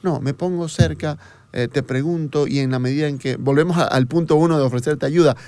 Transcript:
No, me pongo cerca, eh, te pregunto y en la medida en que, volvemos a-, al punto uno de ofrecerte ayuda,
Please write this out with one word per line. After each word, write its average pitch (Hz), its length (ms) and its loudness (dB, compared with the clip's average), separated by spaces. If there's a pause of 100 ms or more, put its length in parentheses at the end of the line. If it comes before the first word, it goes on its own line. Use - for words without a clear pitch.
No, 175 160 -2
me 135 160 -4
pongo 175 340 -4
cerca, 160 480 -2 (340)
eh, 123 160 -2
te 139 140 -2
pregunto 147 640 -2
y 139 140 -2
en 131 120 0
la 127 80 -2
medida 135 280 -2
en 143 100 -4
que, 127 200 -4
volvemos 151 400 2
a-, 151 80 2
al 131 200 2
punto 156 300 0
uno 165 240 4
de 135 60 2
ofrecerte 131 400 -2
ayuda, 151 300 4 (120)